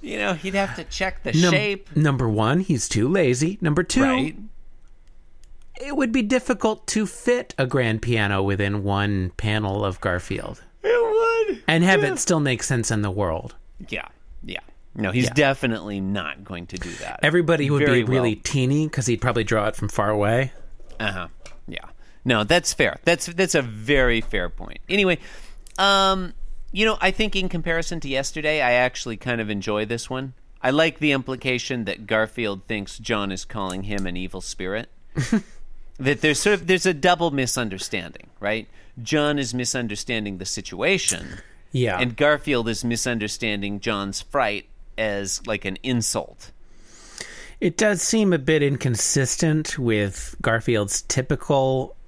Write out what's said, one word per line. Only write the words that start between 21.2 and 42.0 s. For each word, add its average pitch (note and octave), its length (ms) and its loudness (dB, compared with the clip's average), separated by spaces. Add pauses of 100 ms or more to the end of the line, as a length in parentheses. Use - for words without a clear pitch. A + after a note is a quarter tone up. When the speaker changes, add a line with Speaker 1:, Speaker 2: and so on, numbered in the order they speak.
Speaker 1:
Yeah. - 120 -10 (440)
No, A2+ 220 4
that's - 280 2
fair. A2 300 2
That's, E3+ 220 2
that's F3 300 0
a D3+ 60 6
very A#2 600 4
fair F2+ 260 -2
point. E2 400 -10
Anyway, F3+ 300 2 (600)
um, F#3+ 540 4 (400)
you G3+ 140 2
know, A3 160 2
I F#3 100 4
think G#3+ 240 0
in F#3+ 140 0
comparison E3 520 -2
to C3+ 60 -6
yesterday, D3 540 0
I B2 120 4
actually B2 440 0
kind A#2+ 240 -2
of G#2 80 -4
enjoy G#2 340 0
this A#2 260 -6
one. C3 240 -6 (280)
I B2+ 80 2
like D#3 300 4
the D3+ 120 4
implication B2+ 760 -2
that G2 220 -6
Garfield A2 600 0
thinks G#2 300 -6
John G#2 360 -2
is F#2 100 -6
calling F#2+ 400 -6
him G2+ 240 -2
an F2 80 -4
evil F2+ 260 -6
spirit. F#2+ 460 -6 (280)
Speaker 2:
<laughs> C#3+ 280 0 (540)
Speaker 1:
That C3 220 0
there's D3+ 220 2
sort G#3 140 4
of, E3+ 120 -4
there's F#3 180 4
a F#3 80 4
double E3+ 380 2
misunderstanding, A2 960 -4 (140)
right? G#2+ 260 -2 (340)
John D3 380 2
is A#2+ 140 -2
misunderstanding A2+ 880 -2
the F#2 60 -8
situation. G2+ 960 -2 (320)
Speaker 2:
Yeah. A#2 260 2
Speaker 1:
And A#2+ 200 0